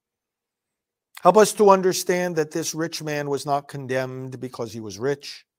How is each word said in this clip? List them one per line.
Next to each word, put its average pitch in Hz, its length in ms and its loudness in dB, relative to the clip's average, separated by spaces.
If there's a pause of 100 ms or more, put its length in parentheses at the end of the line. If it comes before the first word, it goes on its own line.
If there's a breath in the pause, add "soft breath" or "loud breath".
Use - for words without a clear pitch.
(1200)
Help 180 140 6
us 208 180 8
to 208 160 6
understand 180 680 2
that 156 140 -2
this 165 240 -6
rich 165 280 -6
man 147 280 -4
was 139 160 -4
not 143 220 -2
condemned 131 720 -8
because 123 320 -10
he 113 80 -12
was 101 180 -12
rich 139 480 -6 (120)